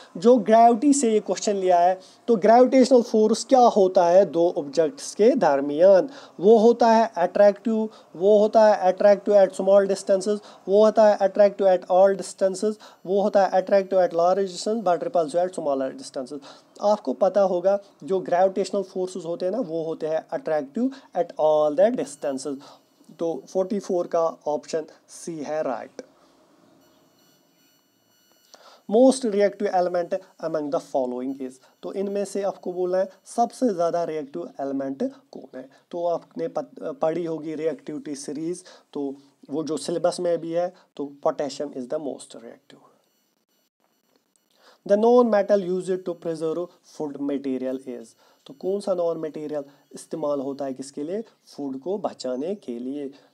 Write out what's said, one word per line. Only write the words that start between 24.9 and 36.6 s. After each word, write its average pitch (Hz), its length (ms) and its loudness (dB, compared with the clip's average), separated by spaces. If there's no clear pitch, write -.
सी - 300 -14
है 151 240 -6
राइट। 123 400 -10
Most 247 340 4
reactive 202 500 0
element 180 400 -2
among 156 260 -6
the 156 140 -4
following 127 560 -6
is, 131 120 -12
तो 180 100 -12
इनमें 202 320 -6
से 196 180 -8
आपको 185 300 -8
बोलना 180 260 -4
है 196 100 -2
सबसे 233 380 -2
ज़्यादा 170 300 -2
रिएक्टिव 156 440 -10
एलिमेंट 135 420 -6
कौन - 260 -18
है। 277 100 -18
तो 175 160 -6
आपने 165 420 -6
पत-, - 340 -10